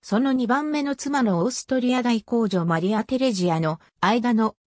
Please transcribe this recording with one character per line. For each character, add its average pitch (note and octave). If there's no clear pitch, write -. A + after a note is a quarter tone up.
そ G#3
の C4+
二 B3+
番 C#4+
目 D4
の C#4
妻 C#4
の G3
オ F3+
ー B3+
ス -
ト C4
リ B3
ア B3+
大 A#3
公 A#3
女 F#3
マ E3
リ F#3+
ア・ A3
テ C4
レ C4
ジ F3+
ア D#3+
の D#3+
間 A3+
の A3